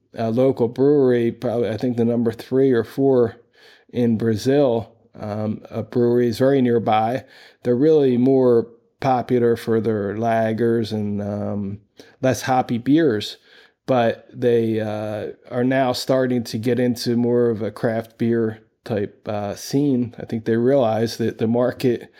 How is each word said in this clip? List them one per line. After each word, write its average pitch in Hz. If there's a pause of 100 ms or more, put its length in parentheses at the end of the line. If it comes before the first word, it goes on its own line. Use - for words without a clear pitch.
(140)
a 113
local 127
brewery, 127
probably, 113
I 107
think, 120
the 117
number 117
three 131
or 113
four 131 (540)
in 117
Brazil. 117 (220)
Um, 107 (100)
a 110
brewery 120
is 110
very 135
nearby. 117 (360)
They're 123
really 139
more 123 (320)
popular 120
for 113
their 104
lagers 113
and, 104
um, 104 (420)
less 131
hoppy 127
beers, 131 (480)
but 120
they, 117
uh, 107 (180)
are 123
now 131
starting 127
to -
get 120
into 123
more 120
of 107
a 110
craft 113
beer 113 (220)
type, 104
uh, 104
scene. 135
I -
think 113
they 113
realize 117
that 113
the 117
market 120